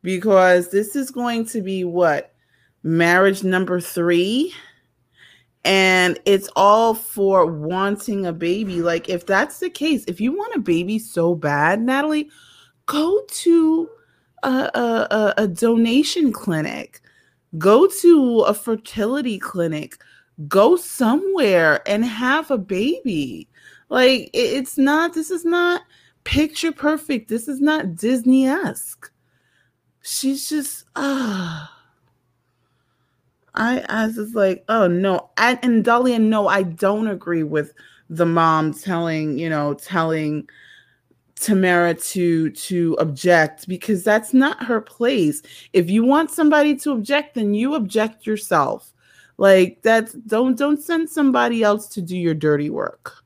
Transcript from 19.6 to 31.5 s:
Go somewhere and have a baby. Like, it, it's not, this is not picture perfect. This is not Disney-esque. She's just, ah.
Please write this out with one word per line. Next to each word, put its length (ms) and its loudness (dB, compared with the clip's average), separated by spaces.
Go 280 4
somewhere 1120 0
and 160 0
have 460 -2
a 80 0
baby. 920 -4
Like, 440 2
it, 60 -2
it's 400 -2
not, 360 2
this 160 -6
is 140 -6
not 380 0
picture 480 -2
perfect. 560 -4
This 200 -6
is 120 -6
not 340 0
Disney-esque. 1160 0
She's 460 -6
just, 360 -6
ah. 720 -6